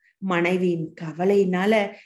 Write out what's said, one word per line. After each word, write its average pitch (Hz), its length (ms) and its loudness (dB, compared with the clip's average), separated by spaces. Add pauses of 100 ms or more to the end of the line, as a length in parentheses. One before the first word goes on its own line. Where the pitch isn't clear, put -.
(180)
மனைவியின் 175 840 -2
கவலையினால 190 920 0 (120)